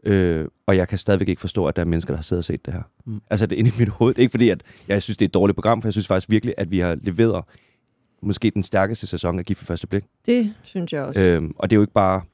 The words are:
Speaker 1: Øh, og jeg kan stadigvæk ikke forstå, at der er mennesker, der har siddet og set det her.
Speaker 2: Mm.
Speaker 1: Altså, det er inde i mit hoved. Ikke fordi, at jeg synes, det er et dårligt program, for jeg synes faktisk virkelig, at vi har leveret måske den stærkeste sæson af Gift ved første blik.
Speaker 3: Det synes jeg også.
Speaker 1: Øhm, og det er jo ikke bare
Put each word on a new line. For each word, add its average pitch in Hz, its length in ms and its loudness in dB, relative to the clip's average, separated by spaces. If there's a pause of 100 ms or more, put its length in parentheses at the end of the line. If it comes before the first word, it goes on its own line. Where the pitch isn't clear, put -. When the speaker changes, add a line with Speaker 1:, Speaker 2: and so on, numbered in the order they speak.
Speaker 1:
Øh, 90 440 2 (200)
og 98 100 4
jeg 90 100 2
kan 98 100 -4
stadigvæk 98 320 0
ikke 90 120 -4
forstå, 95 240 -2
at 73 100 -2
der 87 60 -2
er 85 40 -2
mennesker, 82 280 -2
der - 40 -4
har 76 60 -10
siddet 87 180 -2
og - 40 -8
set - 200 -6
det - 80 -8
her. 90 80 -8 (240)
Speaker 2:
Mm. 107 240 -10
Speaker 1:
Altså, 101 160 0
det - 100 -4
er - 40 -4
inde 117 100 6
i 107 100 0
mit 110 100 2
hoved. 117 280 2
Ikke 123 140 4
fordi, 113 180 4
at - 140 -2 (240)
jeg 98 160 0
synes, 107 140 -8
det 104 80 2
er 90 40 0
et - 40 -8
dårligt 98 220 4
program, 110 260 0
for 113 60 -4
jeg 101 60 -2
synes 98 140 -4
faktisk 95 220 -2
virkelig, 110 280 0
at 87 140 -4
vi 95 80 0
har 85 220 0
leveret 95 420 0 (800)
måske 104 280 -2
den 98 120 -4
stærkeste 101 440 -2
sæson 87 320 -4
af 90 60 -8
Gift - 160 -6
ved - 40 -20
første - 220 -8
blik. 98 160 -4 (220)
Speaker 3:
Det 233 360 0
synes 175 320 -8
jeg 143 100 -6
også. 131 180 -2
Speaker 1:
Øhm, 82 360 4
og 95 120 -4
det 110 60 4
er - 20 8
jo 104 40 6
ikke 104 120 0
bare 95 280 2 (120)